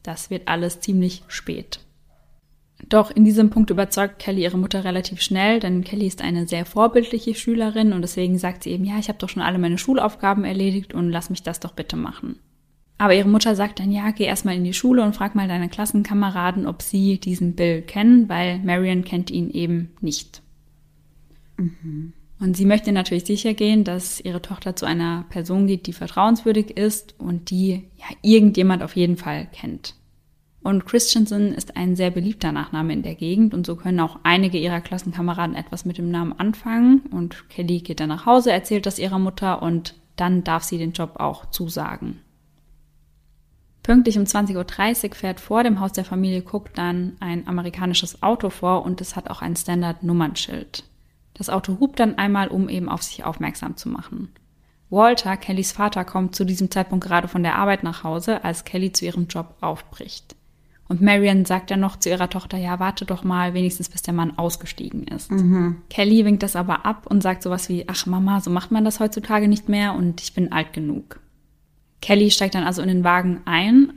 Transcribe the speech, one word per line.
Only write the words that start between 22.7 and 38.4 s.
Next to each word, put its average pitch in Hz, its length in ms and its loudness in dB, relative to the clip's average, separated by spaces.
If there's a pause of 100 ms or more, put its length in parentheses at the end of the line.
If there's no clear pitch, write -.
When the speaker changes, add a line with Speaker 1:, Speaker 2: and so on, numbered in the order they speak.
Speaker 1:
natürlich 180 320 0
sicher 208 300 0
gehen, 214 300 4
dass 180 360 -6
ihre 175 220 -6
Tochter - 340 -8
zu - 80 -6
einer 170 460 -2
Person 185 360 0
geht, 190 200 0
die 170 80 -8
vertrauenswürdig 214 840 2
ist 214 420 -2
und 175 300 -6
die, 185 480 -2
ja, - 240 -16
irgendjemand 196 600 6
auf - 120 -10
jeden 175 220 2
Fall 156 340 -8
kennt. - 440 -12 (680)
Und 196 220 0
Christensen 208 680 2
ist - 220 -10
ein 180 180 0
sehr 180 160 2
beliebter 180 400 -2
Nachname 156 420 -4
in 151 100 -2
der 160 120 -8
Gegend 196 400 2
und 175 100 -2
so 170 120 -6
können 180 240 0
auch 160 240 -2
einige 180 340 4
ihrer 170 220 -2
Klassenkameraden 175 720 -4
etwas - 300 -10
mit 175 120 -6
dem 175 140 -4
Namen 170 220 -4
anfangen. 233 800 4
Und 170 380 -8
Kelly 175 300 -2
geht 165 220 -8
dann 156 80 -2
nach 156 180 -4
Hause, 247 240 6